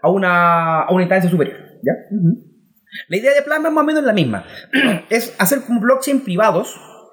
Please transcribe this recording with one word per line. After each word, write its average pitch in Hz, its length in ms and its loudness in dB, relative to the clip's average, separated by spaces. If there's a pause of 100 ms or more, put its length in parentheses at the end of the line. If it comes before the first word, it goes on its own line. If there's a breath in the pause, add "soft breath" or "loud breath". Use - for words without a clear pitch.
a 151 100 2
una, 170 720 2
a 180 100 0
una 185 100 2
instancia 180 260 2
superior, 165 280 -2 (260)
¿ya? 127 100 0 (220)
Ujú. 165 220 2 (720 loud breath)
La 175 80 -2
idea 254 160 2
de 285 80 4
Plasma 302 280 -2
es 311 40 -2
más 302 100 2
o 294 40 2
menos 311 160 0
la 233 100 2
misma. 123 320 -2 (260 loud breath)
<clears throat> 247 380 0
Es 226 300 -2
hacer 269 260 0
como 233 160 -2
blockchain 262 420 0
privados 196 560 -2 (340)